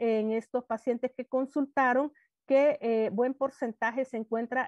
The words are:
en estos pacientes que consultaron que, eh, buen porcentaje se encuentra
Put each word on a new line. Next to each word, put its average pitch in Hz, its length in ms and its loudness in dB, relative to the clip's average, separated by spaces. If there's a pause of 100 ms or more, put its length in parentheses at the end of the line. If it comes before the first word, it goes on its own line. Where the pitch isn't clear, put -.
en 220 320 0
estos 226 320 -4
pacientes 240 520 -4
que 254 100 -8
consultaron 269 840 0 (360)
que, 277 320 4
eh, 226 320 0
buen 247 220 0
porcentaje 240 720 -4
se 247 120 -8
encuentra 233 520 -4